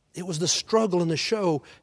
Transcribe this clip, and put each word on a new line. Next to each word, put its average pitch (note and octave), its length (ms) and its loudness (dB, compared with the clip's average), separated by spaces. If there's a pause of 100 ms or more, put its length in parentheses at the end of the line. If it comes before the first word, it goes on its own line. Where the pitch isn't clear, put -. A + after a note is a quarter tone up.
(120)
It F3 140 -12
was E3 140 -6
the E3+ 80 0
struggle G#3 540 2
in E3 60 2
the D#3+ 80 0
show, F3+ 460 0 (200)